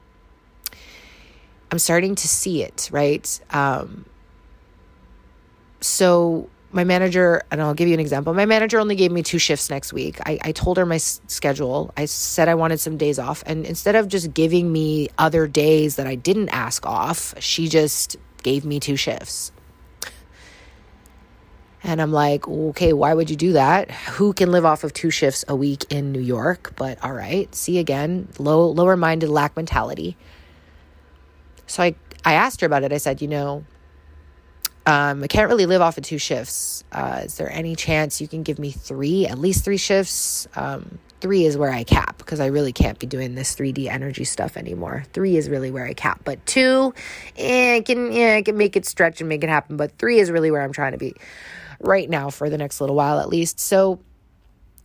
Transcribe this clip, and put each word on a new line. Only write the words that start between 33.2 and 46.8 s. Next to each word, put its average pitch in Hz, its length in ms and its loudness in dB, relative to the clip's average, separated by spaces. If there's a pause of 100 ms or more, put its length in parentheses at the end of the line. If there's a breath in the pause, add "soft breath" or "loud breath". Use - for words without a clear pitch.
"You 143 60 -6
know, 147 360 -4 (1200)
um, 143 360 2
I 139 60 -6
can't 214 200 2
really 220 180 4
live 180 140 4
off 170 160 4
of 139 80 -12
two 156 140 -6
shifts. - 720 -6
Uh, - 340 -6
is - 120 -12
there - 140 -6
any 165 260 -6
chance 156 440 0
you 151 60 -8
can 160 160 -8
give 147 160 -4
me 143 140 -8
three, 143 560 -2
at 123 100 -6
least 180 260 0
three 202 120 0
shifts?" - 800 -2
Um, - 420 -8 (220)
three 190 240 2
is 151 120 4
where 143 140 0
I 123 140 -4
cap, - 420 0
'cause 151 140 -4
I 135 60 2
really 139 260 0
can't 104 260 2
be - 80 -10
doing 127 300 -6
this 135 180 -6
three 139 160 -4
D 135 180 -6
energy 135 360 -6
stuff - 320 -6
anymore. - 560 -8
Three 185 240 2
is 147 120 2
really 131 220 -4
where 131 160 -8
I 127 80 -8
cap, - 300 -4
but 139 200 -8
two, 262 480 4 (440 loud breath)